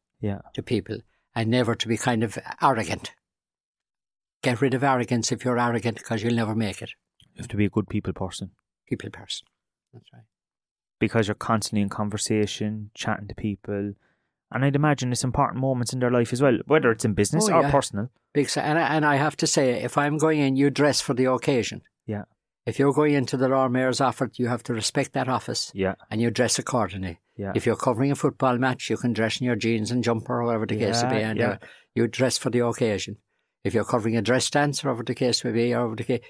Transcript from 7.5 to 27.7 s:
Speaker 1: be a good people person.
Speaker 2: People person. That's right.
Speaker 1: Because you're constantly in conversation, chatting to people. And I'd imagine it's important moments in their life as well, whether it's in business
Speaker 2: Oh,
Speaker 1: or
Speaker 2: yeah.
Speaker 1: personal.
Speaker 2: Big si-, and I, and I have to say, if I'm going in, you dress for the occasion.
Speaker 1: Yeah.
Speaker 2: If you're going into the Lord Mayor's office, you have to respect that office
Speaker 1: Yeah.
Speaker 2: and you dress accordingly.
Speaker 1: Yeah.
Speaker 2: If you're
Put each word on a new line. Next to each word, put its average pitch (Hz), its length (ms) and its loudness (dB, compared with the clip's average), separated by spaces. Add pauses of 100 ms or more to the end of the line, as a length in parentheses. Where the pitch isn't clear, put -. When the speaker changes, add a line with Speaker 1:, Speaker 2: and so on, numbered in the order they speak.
Speaker 1:
be 104 80 4
a 98 40 2
good 101 200 -2
people 98 240 -4
person. 92 380 -10 (360)
Speaker 2:
People - 220 -8
person. - 380 -14 (460)
That's 117 200 -20
right. 120 100 -20 (760)
Speaker 1:
Because 110 280 2
you're 104 80 -2
constantly 107 460 0
in 101 80 0
conversation, 107 1040 -2
chatting 104 340 -6
to - 80 -12
people. 101 580 -4 (580)
And 127 140 0
I'd 139 100 4
imagine 143 360 2
it's 120 120 0
important 127 380 0
moments 131 320 0
in 127 60 -4
their 123 120 2
life 120 220 2
as 123 80 -2
well, 135 240 6
whether 139 260 4
it's 110 140 0
in 107 80 2
business 151 360 2
Speaker 2:
Oh, 185 40 2
Speaker 1:
or 160 80 6
Speaker 2:
yeah. 143 100 2
Speaker 1:
personal. 127 380 0 (240)
Speaker 2:
Big 143 160 2
si-, - 120 -4
and 151 160 0
I, 147 180 2
and 151 100 2
I 147 100 4
have 143 220 0
to - 100 0
say, 127 360 2
if 123 140 -6
I'm 147 200 2
going 156 220 2
in, 135 160 2
you 139 140 4
dress 139 320 2
for - 120 -2
the 131 120 2
occasion. 123 560 0 (240)
Speaker 1:
Yeah. 104 200 -6 (400)
Speaker 2:
If 113 120 -4
you're 139 160 4
going 151 200 4
into 135 240 0
the 131 100 2
Lord 131 240 2
Mayor's 127 300 2
office, 123 360 0
you 123 100 0
have 120 160 -4
to 120 100 -6
respect 123 400 -4
that 131 160 -2
office 117 440 -4
Speaker 1:
Yeah. 95 220 -2 (160)
Speaker 2:
and 107 100 -2
you 117 100 2
dress 117 280 2
accordingly. 95 600 -4 (160)
Speaker 1:
Yeah. 98 200 -6
Speaker 2:
If - 100 -2
you're 113 100 2